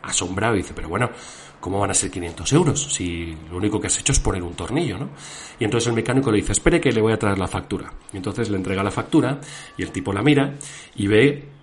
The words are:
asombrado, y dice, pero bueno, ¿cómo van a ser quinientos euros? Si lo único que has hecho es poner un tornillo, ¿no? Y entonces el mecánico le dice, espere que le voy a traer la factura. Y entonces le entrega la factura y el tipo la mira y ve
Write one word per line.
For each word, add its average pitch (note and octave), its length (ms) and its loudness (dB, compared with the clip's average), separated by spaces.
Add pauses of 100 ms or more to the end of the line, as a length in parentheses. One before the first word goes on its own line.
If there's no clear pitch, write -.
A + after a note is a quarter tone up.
asombrado, F#2+ 540 0
y - 20 2
dice, - 160 -6
pero E2 140 -8
bueno, A2+ 220 0 (500)
¿cómo G2 200 -2
van G2 100 2
a F#2 40 0
ser F#2 160 0
quinientos E2+ 420 -4
euros? D3 400 2
Si E2+ 420 -4 (160)
lo F2+ 60 -8
único G#2 240 0
que F#2 60 -6
has - 120 0
hecho - 140 0
es - 80 4
poner G2 220 0
un D#2+ 100 -8
tornillo, A#2 460 -4
¿no? C#3 120 -8 (480)
Y A2+ 60 -2
entonces A#2 240 2
el A#2 60 2
mecánico A#2+ 360 2
le G#2 80 6
dice, G2 140 0
espere E3 260 4
que C3 140 4
le A2 80 4
voy A2 140 4
a G#2+ 40 0
traer G2 200 2
la F2+ 100 0
factura. F2+ 440 -4 (200)
Y G2 60 -8
entonces G#2 320 -4
le G2+ 60 0
entrega F#2+ 260 -2
la G2+ 80 2
factura B2+ 500 2 (360)
y - 60 -4
el F2+ 80 -6
tipo F#2+ 220 -4
la G2 80 0
mira C#3 380 4 (380)
y G2+ 100 0
ve A#2 420 4 (140)